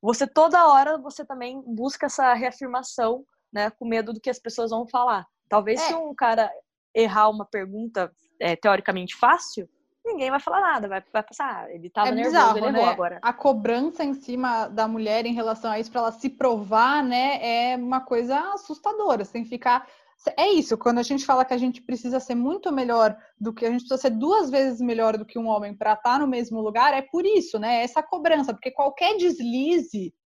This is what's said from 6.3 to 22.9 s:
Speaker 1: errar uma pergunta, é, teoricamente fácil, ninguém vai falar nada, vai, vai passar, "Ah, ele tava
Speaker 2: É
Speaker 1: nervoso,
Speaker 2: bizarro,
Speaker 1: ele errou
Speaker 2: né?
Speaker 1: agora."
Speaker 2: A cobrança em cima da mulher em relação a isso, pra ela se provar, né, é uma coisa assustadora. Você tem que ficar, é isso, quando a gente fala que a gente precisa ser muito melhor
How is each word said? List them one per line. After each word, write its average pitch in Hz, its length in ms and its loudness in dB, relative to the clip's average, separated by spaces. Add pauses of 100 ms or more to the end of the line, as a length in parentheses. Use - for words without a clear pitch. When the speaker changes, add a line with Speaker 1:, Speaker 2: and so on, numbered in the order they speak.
Speaker 1:
errar 214 360 4
uma 214 160 -6
pergunta, 202 680 -6 (260)
é, 170 160 0
teoricamente 185 600 0
fácil, 254 520 2 (360)
ninguém 320 260 -4
vai 269 80 0
falar 339 220 -2
nada, 294 280 0
vai, 190 140 -6 (100)
vai 220 100 -2
passar, 220 420 -8
"Ah, - 80 -14
ele 170 180 -16
tava 233 180 2
Speaker 2:
É 254 40 0
Speaker 1:
nervoso, 254 240 0
Speaker 2:
bizarro, 226 220 6
Speaker 1:
ele 214 80 0
errou 247 180 2
Speaker 2:
né? 233 80 4
Speaker 1:
agora." 175 300 -4
Speaker 2:
A 240 100 0
cobrança 254 720 0
em 277 100 -2
cima 247 540 -4
da 220 180 -2
mulher 220 400 -2
em 240 80 -2
relação 226 360 -4
a 214 100 -2
isso, 226 100 -8
pra 247 120 -4
ela 226 100 -2
se 226 180 -6
provar, 233 720 2
né, 247 680 0
é 254 40 -2
uma 247 240 -2
coisa 254 520 -2
assustadora. 311 720 -2
Você - 80 -20
tem 233 100 -8
que 233 60 -12
ficar, 247 360 0 (520)
é 339 120 2
isso, 302 300 2
quando 240 200 0
a 240 40 0
gente 269 240 -4
fala 254 180 4
que 254 100 -4
a 247 40 -2
gente 247 240 -2
precisa 247 360 -6
ser 254 160 -6
muito 302 380 -2
melhor 233 440 2 (220)